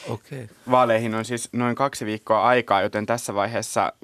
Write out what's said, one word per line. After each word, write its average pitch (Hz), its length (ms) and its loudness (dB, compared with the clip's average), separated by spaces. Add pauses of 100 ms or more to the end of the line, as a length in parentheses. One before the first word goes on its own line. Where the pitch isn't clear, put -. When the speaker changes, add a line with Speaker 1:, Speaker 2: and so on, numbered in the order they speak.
Speaker 1:
Okei. 117 400 -10 (220)
Speaker 2:
Vaaleihin 117 440 4
on 110 100 -4
siis 117 280 -6
noin 120 220 0
kaksi 135 320 -2
viikkoa 107 360 0
aikaa, 113 400 4
joten 107 240 -2
tässä 117 280 -4
vaiheessa 104 580 -2 (100)